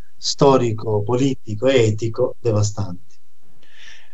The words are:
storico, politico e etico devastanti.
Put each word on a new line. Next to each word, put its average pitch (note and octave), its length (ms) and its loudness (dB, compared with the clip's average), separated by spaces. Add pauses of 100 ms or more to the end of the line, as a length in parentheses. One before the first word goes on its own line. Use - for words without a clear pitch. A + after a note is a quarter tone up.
(160)
storico, A2+ 840 2
politico A#2+ 640 0
e B2+ 200 6
etico A2 540 0
devastanti. G#2 760 -2 (960)